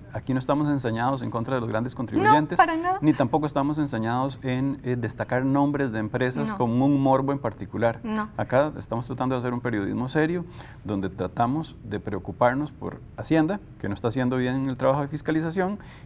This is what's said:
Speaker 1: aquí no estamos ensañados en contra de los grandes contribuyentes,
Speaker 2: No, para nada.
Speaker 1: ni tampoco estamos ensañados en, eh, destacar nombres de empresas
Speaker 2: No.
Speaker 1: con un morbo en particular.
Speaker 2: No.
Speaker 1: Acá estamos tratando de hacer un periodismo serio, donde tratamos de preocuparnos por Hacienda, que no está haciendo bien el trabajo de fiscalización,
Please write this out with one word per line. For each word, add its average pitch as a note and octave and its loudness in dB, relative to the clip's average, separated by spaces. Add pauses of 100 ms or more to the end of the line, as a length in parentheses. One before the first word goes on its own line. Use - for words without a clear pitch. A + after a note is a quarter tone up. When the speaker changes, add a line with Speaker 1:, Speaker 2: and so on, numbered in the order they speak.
(120)
Speaker 1:
aquí A#2 -4
no C3 2
estamos D3 2
ensañados B2 0
en A2 -4
contra A#2+ -2
de B2 0
los A2+ -2
grandes A#2 -2
contribuyentes, D4+ 4
Speaker 2:
No, F4 8
para E4 0
nada. F4 0
Speaker 1:
ni D3+ 6
tampoco D3 2
estamos C#3+ 0
ensañados A#2+ 0
en, C3 0
eh, B2 0
destacar B2 0
nombres C#3 2
de A2 -2
empresas A#2+ 0
Speaker 2:
No. - -4
Speaker 1:
con A#2+ 2
un C#3 4
morbo C3+ 4
en C#3 -2
particular. A2 -2
Speaker 2:
No. G#3+ -2
Speaker 1:
Acá C3+ 2
estamos A#2 -6
tratando C3 -2
de B2 0
hacer B2 -2
un A#2+ -4
periodismo A2 -2
serio, D#3+ 0 (400)
donde G2 -2
tratamos A#2+ -2
de G#2 -6
preocuparnos B2 0
por - -8 (160)
Hacienda, D#3+ 2 (180)
que G2+ -6
no G2+ -2
está A#2+ -2
haciendo B2+ 0
bien B2+ 0
el C3 -4
trabajo C3+ 2
de C#3 -4
fiscalización, D#3+ -2 (260)